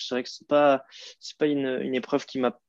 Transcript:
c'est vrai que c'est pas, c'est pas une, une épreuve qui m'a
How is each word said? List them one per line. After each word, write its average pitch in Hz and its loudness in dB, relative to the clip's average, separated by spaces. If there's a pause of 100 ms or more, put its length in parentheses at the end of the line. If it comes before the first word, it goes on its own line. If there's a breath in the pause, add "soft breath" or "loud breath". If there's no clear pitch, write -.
c'est - -8
vrai 123 -2
que - -10
c'est - -18
pas, 143 4 (360 loud breath)
c'est - -16
pas 156 0
une, 135 0
une 131 -2
épreuve 131 -2
qui - -8
m'a 123 0